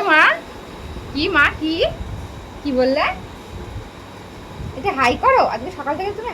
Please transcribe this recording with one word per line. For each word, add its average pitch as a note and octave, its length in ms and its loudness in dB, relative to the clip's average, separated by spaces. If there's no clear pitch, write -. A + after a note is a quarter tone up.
মা? D#4 120 10
কি C#4+ 100 -2
মা, D4 100 6
কি, D#4 140 -2
কি D4 80 -6
বললে? C4+ 260 2
এটা D#4 220 -2
হাই B3+ 140 6
করো, B4 200 8
আজকে A3+ 240 -6
সকাল C#4+ 220 -2
থেকে G4+ 200 -2
তুমি A#4 140 -6